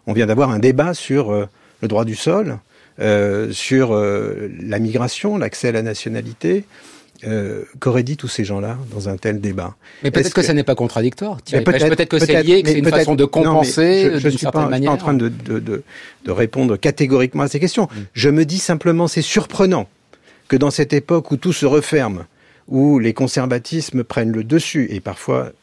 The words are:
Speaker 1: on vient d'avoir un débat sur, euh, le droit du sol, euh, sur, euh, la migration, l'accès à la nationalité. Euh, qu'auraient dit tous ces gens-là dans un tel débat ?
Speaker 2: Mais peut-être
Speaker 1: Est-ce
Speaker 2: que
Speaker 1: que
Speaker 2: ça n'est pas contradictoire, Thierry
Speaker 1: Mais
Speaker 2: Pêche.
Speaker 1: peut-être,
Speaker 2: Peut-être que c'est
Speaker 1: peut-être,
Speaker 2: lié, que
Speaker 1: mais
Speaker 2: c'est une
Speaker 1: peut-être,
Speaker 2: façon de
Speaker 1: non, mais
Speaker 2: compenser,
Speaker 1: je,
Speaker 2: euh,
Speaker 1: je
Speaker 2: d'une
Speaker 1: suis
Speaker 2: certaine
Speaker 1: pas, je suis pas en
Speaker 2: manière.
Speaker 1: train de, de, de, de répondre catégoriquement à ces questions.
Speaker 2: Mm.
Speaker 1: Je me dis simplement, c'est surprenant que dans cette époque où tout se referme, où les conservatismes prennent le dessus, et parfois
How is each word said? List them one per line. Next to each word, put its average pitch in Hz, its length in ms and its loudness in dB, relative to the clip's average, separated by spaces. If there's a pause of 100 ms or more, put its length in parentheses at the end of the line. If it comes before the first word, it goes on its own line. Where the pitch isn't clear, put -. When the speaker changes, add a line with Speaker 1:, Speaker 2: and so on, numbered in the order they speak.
Speaker 1:
on 104 80 -4
vient 110 140 2
d'avoir 127 240 2
un 107 80 0
débat 131 340 2
sur, 135 380 -2
euh, 104 140 0 (360)
le 110 60 -4
droit 107 180 0
du 110 100 -6
sol, 160 440 -2 (400)
euh, 104 520 0
sur, 127 420 0
euh, 104 580 -2 (100)
la 104 180 -4
migration, 120 580 -2
l'accès 127 320 -4
à - 20 0
la 113 100 -2
nationalité. 117 840 -4 (600)
Euh, 104 380 -6 (160)
qu'auraient 123 240 0
dit 143 140 -6
tous 127 100 -10
ces 117 160 -6
gens-là 101 340 -6 (140)
dans 101 160 -8
un 98 80 -4
tel 104 240 -4
débat ? 95 380 -6 (260)
Speaker 2:
Mais 139 80 0
peut-être 165 140 2
Speaker 1:
Est-ce 185 100 -4
Speaker 2:
que 185 60 4
Speaker 1:
que - 40 2
Speaker 2:
ça 165 80 2
n'est 147 120 2
pas 131 100 2
contradictoire, 123 640 -2
Thierry - 240 -2
Speaker 1:
Mais 180 60 4
Speaker 2:
Pêche. 135 100 2
Speaker 1:
peut-être, 156 140 4
Speaker 2:
Peut-être 165 140 0
que 160 100 2
c'est 165 60 4
Speaker 1:
peut-être, 156 200 4
Speaker 2:
lié, 180 160 6
que 156 60 0
Speaker 1:
mais 151 60 4
Speaker 2:
c'est 147 60 2
une 143 40 0
Speaker 1:
peut-être, 151 140 2
Speaker 2:
façon 151 180 4
de 135 80 4
Speaker 1:
non, 139 40 4
mais - 40 -8
Speaker 2:
compenser, 160 720 4
Speaker 1:
je, 190 60 4
Speaker 2:
euh, 156 120 2
Speaker 1:
je 135 80 0
Speaker 2:
d'une 147 40 4
Speaker 1:
suis 131 80 -2
Speaker 2:
certaine 147 120 -2 (120)
Speaker 1:
pas, 147 80 0
je 131 40 0
suis 135 100 0
pas 151 60 2
en 143 40 4
Speaker 2:
manière. - 20 -6
Speaker 1:
train 156 160 -2
de, 120 160 2
de, 117 300 -6
de, 110 240 -6 (420)
de - 60 -4
répondre 113 440 0
catégoriquement 135 680 0
à 143 40 0
ces 143 140 -4
questions. 185 240 0
Speaker 2:
Mm. 110 140 -12 (140)
Speaker 1:
Je 123 160 2
me 151 140 4
dis 165 160 -2
simplement, 170 480 0
c'est 160 140 -2
surprenant 185 640 0 (640)
que 135 80 4
dans 139 140 4
cette 143 200 0
époque 151 400 0
où 143 60 0
tout 175 160 -2
se - 120 -2
referme, 131 600 2 (420)
où 139 320 4
les 113 140 2
conservatismes 127 920 -2
prennent 113 300 -2
le 110 100 -2
dessus, 143 460 0
et 101 100 -6
parfois 120 640 -4